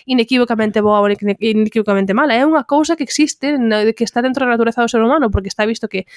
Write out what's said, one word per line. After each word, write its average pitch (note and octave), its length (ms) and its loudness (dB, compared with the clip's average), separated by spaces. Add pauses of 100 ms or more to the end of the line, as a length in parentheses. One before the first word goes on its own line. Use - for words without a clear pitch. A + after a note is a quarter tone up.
inequívocamente A3+ 800 0
boa G#3 160 2
ou G3+ 80 2
inequi-, G3+ 320 -2
inequívocamente G#3+ 720 0
mala, B3 240 0
é B3 80 2
unha D#4 240 2
cousa D4 260 0
que D#4+ 140 -4
existe, D4 480 -2
no, A3 240 0 (160)
que A#3 80 -2
está - 160 -2
dentro C4 240 -2
da B3 100 0
natureza A#3 300 0
do A#3 80 -2
ser A#3 80 2
humano, B3+ 320 2
porque G3 160 -4
está G#3+ 160 -4
visto A3 240 -4
que F#3+ 160 -8 (120)